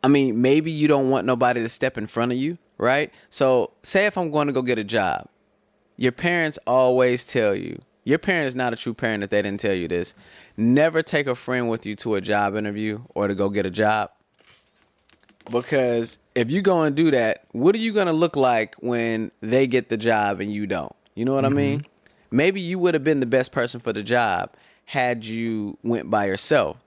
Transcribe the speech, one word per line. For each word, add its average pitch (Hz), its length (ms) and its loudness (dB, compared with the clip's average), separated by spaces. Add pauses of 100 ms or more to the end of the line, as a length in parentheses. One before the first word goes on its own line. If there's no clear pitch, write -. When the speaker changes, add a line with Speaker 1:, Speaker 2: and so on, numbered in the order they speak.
Speaker 1:
I 131 60 4
mean, 131 340 2
maybe 156 280 4
you 151 160 0
don't 139 220 4
want 127 160 0
nobody 123 360 0
to 113 80 -4
step - 280 -4
in 107 80 -6
front 120 260 -2
of 123 60 -2
you, 156 200 -4 (200)
right? 135 340 0 (200)
So 127 400 2 (100)
say 196 240 0
if 208 100 -2
I'm 175 140 -2
going 147 180 0
to 143 60 -2
go 131 80 0
get 123 160 0
a 110 60 -4
job, 98 440 -2 (720)
your 123 140 0
parents 170 560 -2
always 127 580 4
tell 107 300 0
you, 82 240 -8 (260)
your 143 120 2
parent 165 320 -2
is 123 60 -8
not 123 180 -2
a - 20 -4
true 117 180 -8
parent 110 300 -4
if 101 60 -8
they 104 120 2
didn't 101 200 -4
tell 101 120 0
you 87 140 -2
this, 87 260 -4 (440)
never 147 440 2
take 147 260 -2
a 127 80 -2
friend 123 340 -4
with 113 160 -4
you 107 120 -6
to 107 180 -2
a 95 60 0
job 104 340 0
interview 107 440 -4 (160)
or 101 140 0
to 101 60 -2
go 98 140 0
get 101 160 -2
a 95 60 -2
job. 107 380 0 (1400)
Because 120 680 -2 (160)
if 120 160 0
you 190 100 0
go 180 220 4
and 143 120 2
do 156 160 4
that, 113 400 0
what 160 240 4
are 226 40 -4
you 220 140 -2
gonna 185 200 2
look 160 220 2
like 120 440 2
when 117 520 -2 (100)
they 127 260 2
get 123 220 0
the 117 80 -2
job 104 440 0
and 101 100 -6
you 104 160 -4
don't? 87 260 -6 (220)
You 113 100 -4
know 131 80 0
what 135 120 0
I 135 40 2
mean? 143 300 0
Speaker 2:
Mm-hmm. - 560 -14
Speaker 1:
Maybe 185 260 2
you 180 180 -6
would 175 140 2
have 143 100 0
been 147 160 2
the 127 60 0
best 123 260 0
person 123 280 -4
for 117 140 -6
the 104 100 -6
job 101 480 0 (340)
had 123 400 -2
you 110 580 -6
went 113 260 -2
by 104 160 2
yourself. 98 600 0